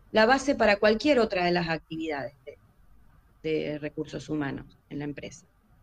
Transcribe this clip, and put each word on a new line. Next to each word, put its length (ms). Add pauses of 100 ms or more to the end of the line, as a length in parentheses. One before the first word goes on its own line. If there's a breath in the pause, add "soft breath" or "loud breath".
(120)
la 140
base 280
para 220
cualquier 440
otra 240
de 80
las 180
actividades 640 (100)
de, 140 (840)
de 360
recursos 500
humanos 500 (120)
en 80
la 60
empresa. 420 (360)